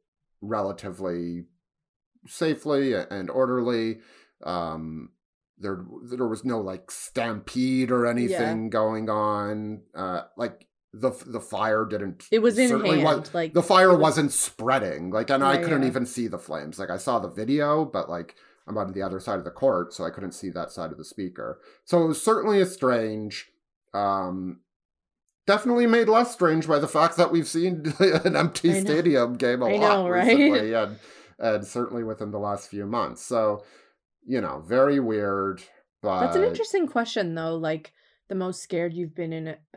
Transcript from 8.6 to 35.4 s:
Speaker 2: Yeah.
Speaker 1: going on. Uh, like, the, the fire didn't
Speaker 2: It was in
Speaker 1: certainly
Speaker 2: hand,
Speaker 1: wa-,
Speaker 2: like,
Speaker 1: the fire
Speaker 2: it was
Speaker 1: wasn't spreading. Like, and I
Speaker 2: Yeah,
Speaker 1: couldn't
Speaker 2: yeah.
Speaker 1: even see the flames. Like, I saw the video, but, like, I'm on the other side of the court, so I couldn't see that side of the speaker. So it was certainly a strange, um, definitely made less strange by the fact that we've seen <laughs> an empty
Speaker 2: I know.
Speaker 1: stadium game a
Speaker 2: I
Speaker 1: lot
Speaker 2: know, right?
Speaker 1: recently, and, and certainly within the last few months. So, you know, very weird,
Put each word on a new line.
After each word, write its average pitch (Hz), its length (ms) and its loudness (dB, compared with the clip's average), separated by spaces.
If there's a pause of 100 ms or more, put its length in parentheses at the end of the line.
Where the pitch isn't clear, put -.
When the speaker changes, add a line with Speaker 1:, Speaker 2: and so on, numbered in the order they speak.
Speaker 2:
Yeah. 113 60 -4
Speaker 1:
going 110 400 0
on. 107 760 -2 (100)
Uh, 92 300 -6 (140)
like, 117 300 -2 (320)
the, 123 120 2 (140)
the 113 160 -8
fire 110 440 0
didn't 101 460 -6
Speaker 2:
It 220 80 6
was 220 180 4
in 254 120 6
Speaker 1:
certainly 202 320 2
Speaker 2:
hand, 156 40 4
Speaker 1:
wa-, 151 180 2 (100)
Speaker 2:
like, 165 200 -2
Speaker 1:
the 170 100 6
fire 185 260 8
Speaker 2:
it 180 40 10
was 156 80 6
Speaker 1:
wasn't 147 300 4
spreading. 95 800 -2
Like, 110 180 -2
and 139 140 2
I 139 120 4
Speaker 2:
Yeah, 170 80 0
Speaker 1:
couldn't 160 180 2
Speaker 2:
yeah. 131 80 2
Speaker 1:
even 123 160 -2
see 117 220 -4
the 92 100 -8
flames. 78 420 -10
Like, 95 100 -6
I 90 80 -6
saw 120 220 0
the 92 100 -4
video, 147 560 0
but, 92 240 -4
like, 85 260 -10 (320)
I'm 104 100 -8
on 95 160 -4
the 98 80 -6
other 92 180 -6
side 101 180 -4
of 87 80 -8
the - 60 -8
court, 95 420 0
so 92 100 -10
I 85 60 -4
couldn't 92 220 -10
see - 200 -12
that 82 200 -8
side 85 200 -10
of 69 60 -14
the 76 80 -18
speaker. - 540 -10 (240)
So 175 200 2
it 160 40 2
was 156 140 -2
certainly 208 400 2
a 185 40 4
strange, 110 840 -2 (420)
um, 92 680 -2 (840)
definitely 240 400 2
made 226 240 4
less 233 240 4
strange 160 340 2
by 151 120 4
the 156 80 0
fact 160 300 2
that 170 140 4
we've 165 160 2
seen 165 480 -2
<laughs> - 40 -6
an 170 360 4
empty 165 360 2
Speaker 2:
I 190 80 4
know. - 0 -
Speaker 1:
stadium 151 560 2
game 123 260 0
a 123 40 2
Speaker 2:
I 202 120 2
Speaker 1:
lot - 20 0
Speaker 2:
know, 196 300 4
right? 180 160 2 (100)
Speaker 1:
recently, 277 380 4
and, 107 240 0 (400)
and 107 300 -2
certainly 120 360 -6
within 107 280 -6
the 104 80 -6
last 101 300 -6
few 101 180 -6
months. 104 340 -4
So, 107 420 0 (600)
you 120 160 -2
know, 76 240 -6
very 135 340 4
weird, 98 600 0 (400)